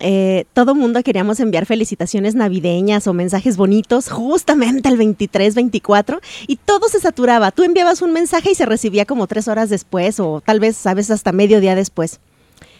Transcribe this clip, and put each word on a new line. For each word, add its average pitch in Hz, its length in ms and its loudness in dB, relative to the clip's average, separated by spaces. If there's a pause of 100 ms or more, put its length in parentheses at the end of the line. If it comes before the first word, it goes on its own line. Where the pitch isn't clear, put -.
eh, 190 540 0
todo 247 200 4
mundo 247 280 0
queríamos 208 380 -2
enviar 196 260 -2
felicitaciones 214 680 -2
navideñas 190 720 0
o 190 60 0
mensajes 185 460 -2
bonitos 208 520 2
justamente 269 800 0
el 254 80 4
veintitrés, 208 580 0
veinticuatro, 226 680 0 (240)
y 269 100 -4
todo 415 320 0
se 403 120 -2
saturaba. 240 500 2
Tú 320 120 2
enviabas 349 380 2
un 339 140 0
mensaje 339 380 0
y - 20 0
se 349 100 0
recibía 220 400 0
como 240 220 -4
tres 208 200 -4
horas 220 220 -2
después, 185 520 -4
o 156 220 -4
tal 220 160 2
vez, 220 280 0
a 190 80 0
veces 202 160 -2
hasta 202 220 -2
medio 202 280 4
día 190 140 2
después. 185 440 -4 (600)